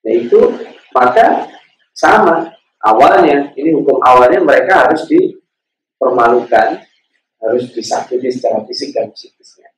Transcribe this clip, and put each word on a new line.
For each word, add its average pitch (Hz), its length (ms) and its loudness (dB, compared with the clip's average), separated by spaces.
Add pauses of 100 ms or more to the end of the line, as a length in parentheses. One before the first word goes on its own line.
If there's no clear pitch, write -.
Nah, - 80 -4
itu - 280 2 (520)
maka - 560 0 (480)
sama 165 560 0 (320)
awalnya, 143 720 2
ini 151 160 -2
hukum 135 320 0
awalnya 165 400 4
mereka 147 480 2
harus - 160 -4
dipermalukan, - 1800 -2 (560)
harus 120 320 -4
disakiti 117 560 -8
secara - 400 -4
fisik - 240 -10
dan - 240 -6
psikisnya. - 640 -20